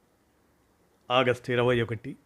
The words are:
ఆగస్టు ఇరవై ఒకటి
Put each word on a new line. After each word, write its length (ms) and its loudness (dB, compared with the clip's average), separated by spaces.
ఆగస్టు 400 0
ఇరవై 300 2
ఒకటి 340 -8